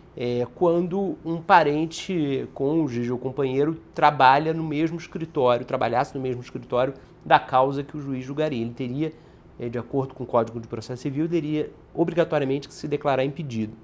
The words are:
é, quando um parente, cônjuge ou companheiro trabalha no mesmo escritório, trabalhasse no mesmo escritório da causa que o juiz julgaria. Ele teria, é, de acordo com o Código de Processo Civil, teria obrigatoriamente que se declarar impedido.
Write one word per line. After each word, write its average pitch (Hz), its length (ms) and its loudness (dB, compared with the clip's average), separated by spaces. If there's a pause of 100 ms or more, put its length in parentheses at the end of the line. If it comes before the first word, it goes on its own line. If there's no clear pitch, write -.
(200)
é, 123 340 0
quando 175 680 2
um 165 160 -4
parente, 156 1120 2
cônjuge 135 600 0
ou 123 60 -2
companheiro 135 640 0 (140)
trabalha 147 580 6
no 160 120 -4
mesmo 156 340 -2
escritório, 135 640 0
trabalhasse 127 500 -2
no 139 60 -6
mesmo 127 220 -4
escritório 127 520 -2 (300)
da 156 140 6
causa 139 460 2
que 143 120 -14
o 151 40 -6
juiz 135 240 -6
julgaria. 143 360 -2
Ele 117 140 -4
teria, 135 380 -4 (480)
é, 120 80 -6
de 120 100 -6
acordo 131 360 -2
com 127 100 -8
o - 20 -6
Código 117 320 0
de 113 80 -8
Processo 120 360 -8
Civil, 147 260 -2
teria 151 420 -2 (240)
obrigatoriamente 156 720 0
que - 80 -20
se - 140 -10
declarar 143 360 0
impedido. 127 600 -4